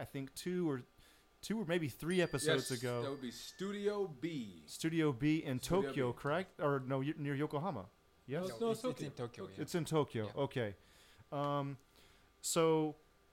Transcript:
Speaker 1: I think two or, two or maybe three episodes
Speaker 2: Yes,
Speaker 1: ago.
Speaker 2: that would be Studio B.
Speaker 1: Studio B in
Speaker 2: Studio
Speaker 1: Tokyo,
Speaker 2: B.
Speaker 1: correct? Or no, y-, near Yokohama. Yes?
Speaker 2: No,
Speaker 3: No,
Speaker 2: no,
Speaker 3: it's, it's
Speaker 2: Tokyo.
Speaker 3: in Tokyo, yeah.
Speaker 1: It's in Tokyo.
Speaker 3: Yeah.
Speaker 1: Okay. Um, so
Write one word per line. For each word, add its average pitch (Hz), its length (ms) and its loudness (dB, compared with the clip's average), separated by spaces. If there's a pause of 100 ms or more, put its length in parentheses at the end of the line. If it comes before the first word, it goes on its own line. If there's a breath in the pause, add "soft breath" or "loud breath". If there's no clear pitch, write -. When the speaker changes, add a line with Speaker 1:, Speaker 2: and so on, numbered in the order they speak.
Speaker 1:
I 135 40 -6
think 135 300 -8
two 180 360 0
or, 127 120 -2 (600 loud breath)
two 220 180 -2
or 208 60 -2
maybe 160 220 2
three 170 340 0
episodes 147 480 2
Speaker 2:
Yes, 127 100 -2
Speaker 1:
ago. 123 220 0
Speaker 2:
that 135 80 -2
would 139 120 -8
be 123 80 -6
Studio 202 800 -2 (100)
B. 117 460 -4
Speaker 1:
Studio 160 460 2
B 147 320 4
in 127 160 -2
Speaker 2:
Studio 180 300 4
Speaker 1:
Tokyo, 127 220 2
Speaker 2:
B. - 80 -8
Speaker 1:
correct? 170 400 -2
Or 139 260 4
no, 135 120 2
y-, 143 200 0
near 147 160 0
Yokohama. 147 500 -2 (420)
Yes? 170 220 -2
Speaker 2:
No, - 0 -
Speaker 3:
No, 233 180 -2
Speaker 2:
no, 226 60 4
Speaker 3:
it's, 220 60 -2
it's - 40 -14
Speaker 2:
Tokyo. 247 240 -2
Speaker 3:
in 135 60 -8
Tokyo, 117 320 -8 (120)
yeah. 127 60 -4
Speaker 1:
It's 147 120 -4
in 170 100 2
Tokyo. 127 500 0
Speaker 3:
Yeah. - 80 0
Speaker 1:
Okay. 110 320 -2 (580 loud breath)
Um, 143 440 -2 (680 soft breath)
so 160 540 4 (360)